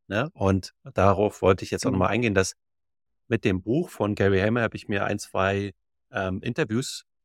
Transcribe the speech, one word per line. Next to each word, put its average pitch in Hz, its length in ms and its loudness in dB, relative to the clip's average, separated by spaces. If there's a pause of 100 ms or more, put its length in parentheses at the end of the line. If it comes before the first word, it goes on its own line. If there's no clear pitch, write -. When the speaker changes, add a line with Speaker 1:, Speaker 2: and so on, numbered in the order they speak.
Speaker 1:
ne? 113 240 -2
Und 98 500 0
darauf 98 600 2
wollte 95 220 4
ich - 60 -10
jetzt - 160 -4
auch - 40 0
Speaker 2:
Mhm. 95 80 0
Speaker 1:
nochmal 92 120 2
eingehen, 110 240 0
dass 95 200 2 (720)
mit 117 160 0
dem 92 180 0
Buch 147 260 -2
von 104 260 -2
Gary 98 260 2
Hamel 113 220 0
habe 107 140 -2
ich - 120 -14
mir 101 160 -2
ein, 104 140 -2
zwei, 98 540 -2 (400)
ähm, 95 300 -4
Interviews 117 640 -4 (200)